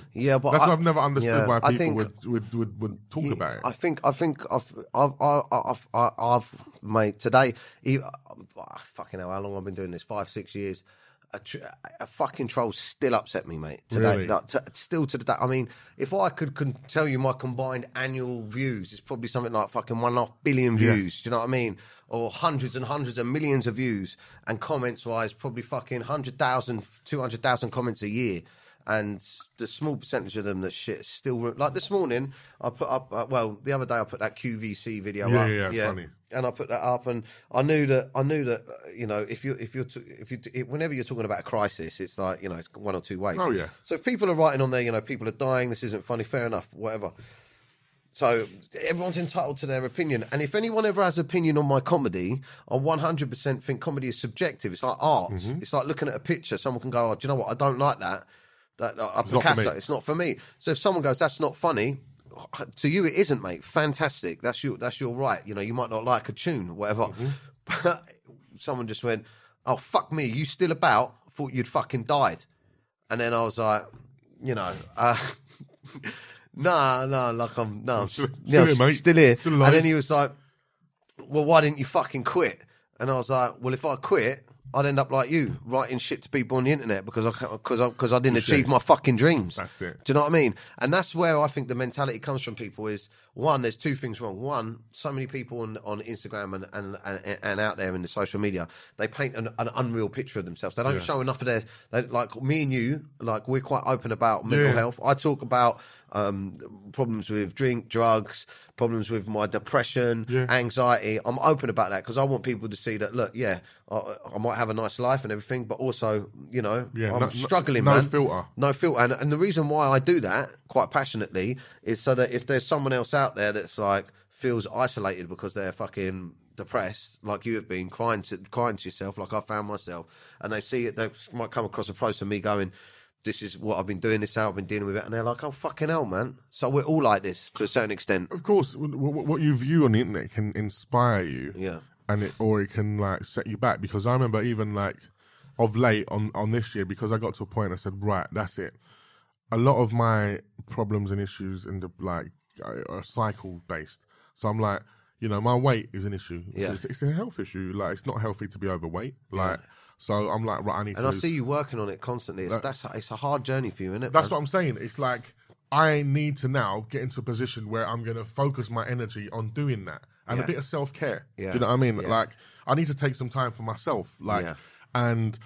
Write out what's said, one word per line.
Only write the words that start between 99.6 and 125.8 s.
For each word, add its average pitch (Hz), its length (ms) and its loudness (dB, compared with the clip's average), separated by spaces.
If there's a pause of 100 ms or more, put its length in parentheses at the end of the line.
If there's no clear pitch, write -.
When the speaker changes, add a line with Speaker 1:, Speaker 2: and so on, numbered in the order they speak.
Speaker 1:
unreal 113 340 0
picture 127 300 -6
of 92 60 -4
themselves. 90 320 -8
They 120 80 -2
don't 135 100 2
Speaker 2:
Yeah. 92 60 -2
Speaker 1:
show 135 200 -2
enough 131 220 -2
of 127 40 -2
their, 113 180 0 (260)
they, 120 120 0
like, 120 380 -4
me 147 220 2
and 139 100 0
you, 131 340 0 (120)
like, 110 300 -2
we're 127 120 2
quite 131 260 -2
open 120 260 0
about 110 340 2
mental 143 220 6
Speaker 2:
Yeah. 127 60 6
Speaker 1:
health. 120 300 0
I 139 100 6
talk 143 280 0
about, 123 380 4 (320)
um, 101 420 -2 (380)
problems 113 360 -2
with 104 280 -2
drink, 123 320 0
drugs, 113 580 2 (300)
problems 113 340 0
with 107 160 -2
my 107 220 0
depression, 117 800 0
Speaker 2:
Yeah. 127 200 2
Speaker 1:
anxiety. 120 760 2
I'm 123 160 0
open 143 300 4
about 95 200 2
that 95 140 -4
'cause 117 120 -6
I 135 60 4
want 139 220 0
people 113 240 -4
to 104 80 -8
see 110 220 -4
that, 104 180 -4
look, 110 180 -2
yeah, 107 240 -2 (320)
I, 104 260 -4 (160)
I 107 60 -6
might 110 180 0
have 113 140 0
a 110 40 0
nice 110 260 -4
life 131 240 2
and 107 80 -4
everything, 120 320 -4
but 110 160 -6
also, 110 500 -2 (220)
you 123 100 -2
know, 110 320 -2
Speaker 2:
Yeah, 113 200 0
Speaker 1:
I'm 123 60 2
Speaker 2:
no, 127 60 2
no, 110 60 -4
Speaker 1:
struggling, 135 500 2
Speaker 2:
no 139 140 8
Speaker 1:
man. 127 120 6
Speaker 2:
filter. 104 360 2 (120)
Speaker 1:
No 139 160 4
filter. 139 280 2
And, 120 120 6
and 147 200 0
the 151 60 2
reason 160 300 2
why 147 200 4
I 135 100 6
do 165 220 4
that 107 300 0 (180)
quite 120 240 2
passionately 113 680 -2 (240)
is 110 180 -2
so 131 140 4
that 123 160 4
if 120 160 -4
there's 131 180 2
someone 139 280 0
else 123 200 0
out 139 120 4 (120)
there 104 160 2
that's, 101 260 -6
like, 101 280 2 (240)
feels 117 440 -2
isolated 98 540 -2
because 90 260 -10
they're 98 180 -4
fucking 95 600 -6 (240)